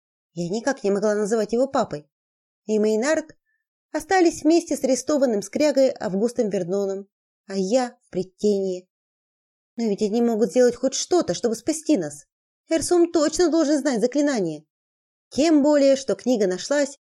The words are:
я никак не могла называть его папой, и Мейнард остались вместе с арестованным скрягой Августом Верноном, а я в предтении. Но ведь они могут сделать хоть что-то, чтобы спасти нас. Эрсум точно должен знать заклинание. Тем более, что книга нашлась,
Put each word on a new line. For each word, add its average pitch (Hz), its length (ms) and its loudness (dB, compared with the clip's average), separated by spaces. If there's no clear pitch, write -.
я 170 160 -6
никак 233 340 -4
не 196 80 0
могла 202 240 0
называть 208 380 -2
его 247 140 0
папой, 226 420 -6
и 214 140 0
Мейнард 240 560 0
остались 339 520 0
вместе 320 320 2
с - 80 -4
арестованным 254 580 0
скрягой 269 560 2
Августом 214 520 -2
Верноном, 196 580 -4
а 196 80 -10
я 240 420 -2
в - 20 -20
предтении. 190 800 -4
Но 233 80 -6
ведь 202 180 -2
они 214 200 0
могут 233 300 0
сделать 247 240 2
хоть 262 180 -2
что-то, - 400 -2
чтобы 220 220 -4
спасти 311 420 -2
нас. 151 280 -8
Эрсум 339 420 2
точно 320 400 2
должен 302 280 2
знать 254 220 -2
заклинание. 240 640 -2
Тем 302 280 4
более, 277 320 4
что 233 200 -4
книга 214 320 0
нашлась, 269 560 -2